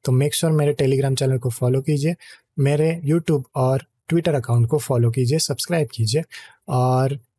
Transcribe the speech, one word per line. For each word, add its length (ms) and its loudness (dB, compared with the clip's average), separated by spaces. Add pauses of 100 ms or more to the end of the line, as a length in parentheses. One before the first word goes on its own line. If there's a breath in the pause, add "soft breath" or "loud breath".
तो 80 0
make 220 2
sure 160 0
मेरे 240 2
Telegram 440 0
चैनल 180 0
को 120 -2
फॉलो 320 0
कीजिए, 340 0 (440 loud breath)
मेरे 460 2
YouTube 380 0 (120)
और 280 0 (260)
Twitter 260 0
अकाउंट 340 2
को 100 0
फॉलो 320 0
कीजिए, 280 0
सब्सक्राइब 540 -2
कीजिए 300 -2 (460 loud breath)
और 480 0 (220)